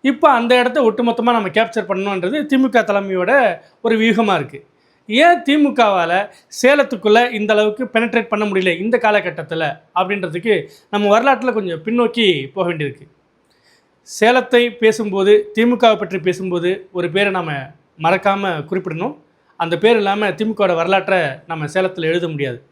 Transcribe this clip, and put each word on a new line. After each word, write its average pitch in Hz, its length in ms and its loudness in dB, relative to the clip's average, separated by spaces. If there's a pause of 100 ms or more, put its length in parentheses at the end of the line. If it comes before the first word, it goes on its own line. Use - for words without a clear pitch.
இப்ப 277 300 2
அந்த 240 280 4
இடத்த 247 220 0
ஒட்டுமொத்தமா 233 400 0
நம்ம 226 260 0
கேப்சர் 214 400 -2
பண்ணணுன்றது 196 580 -4 (100)
திமுக 247 280 2
தலைமையோட 196 760 0 (220)
ஒரு 226 180 0
வியூகமா 214 360 2
இருக்கு. 139 300 -8 (420)
ஏன் 339 340 4
திமுகவால 208 880 0 (320)
சேலத்துக்குள்ள 247 720 2
இந்த 214 220 -2
அளவுக்கு 214 320 0
பெனட்ரேட் 233 420 -2
பண்ண 214 180 -2
முடியல 185 340 -2
இந்த 226 180 0
காலகட்டத்துல 170 840 -2 (160)
அப்படின்றதுக்கு 185 720 -2 (240)
நம்ம 208 280 2
வரலாற்றுல 247 340 0
கொஞ்சம் 175 300 -6
பின்னோக்கி 220 680 0
போக 175 220 -4
வேண்டியிருக்கு. 147 340 -8 (1120)
சேலத்தை 240 580 2
பேசும்போது, 208 800 2
திமுகவை 233 380 4
பற்றி 190 220 -6
பேசும்போது 180 720 -4
ஒரு 175 180 -4
பேரை 196 220 0
நாம 170 200 -4 (500)
மறக்காம 185 640 0
குறிப்பிடணும். 185 580 -8 (340)
அந்த 170 200 -2
பேர் 226 180 4
இல்லாம 202 340 0
திமுகவோட 202 460 -2
வரலாற்றை 190 440 0 (280)
நம்ம 160 180 -6
சேலத்துல 185 360 -2
எழுத 170 260 -2
முடியாது. 139 440 -6